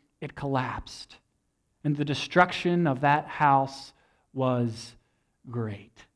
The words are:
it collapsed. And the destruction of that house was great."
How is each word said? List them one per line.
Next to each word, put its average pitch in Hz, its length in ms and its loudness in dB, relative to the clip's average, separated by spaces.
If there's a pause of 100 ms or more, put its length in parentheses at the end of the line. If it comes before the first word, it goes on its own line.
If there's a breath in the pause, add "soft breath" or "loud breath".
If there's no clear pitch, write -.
(220 soft breath)
it 147 120 -12
collapsed. 127 840 -6 (640)
And 147 100 2
the 147 100 -2
destruction 175 800 2
of 131 160 0
that 147 240 4
house 139 640 2 (400)
was 123 640 -2 (560)
great." 110 640 -8